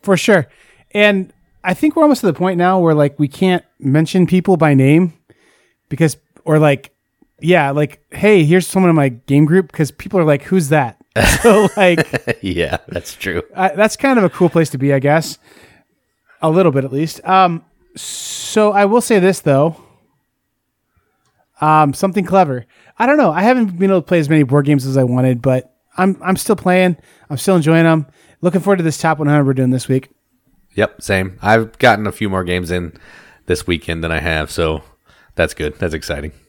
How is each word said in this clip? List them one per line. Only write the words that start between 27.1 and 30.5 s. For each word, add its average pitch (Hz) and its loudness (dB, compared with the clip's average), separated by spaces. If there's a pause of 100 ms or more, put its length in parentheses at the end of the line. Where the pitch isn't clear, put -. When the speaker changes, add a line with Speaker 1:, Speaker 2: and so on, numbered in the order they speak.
Speaker 1:
I'm 147 -8
still 190 0
enjoying 165 2
'em. 160 0 (360)
Looking 175 -2
forward 196 0
to 180 -6
this 160 -4
top 160 -2
one 151 -4
hundred 147 2
we're 135 0
doing 127 0
this 127 -4
week. 131 -2 (640)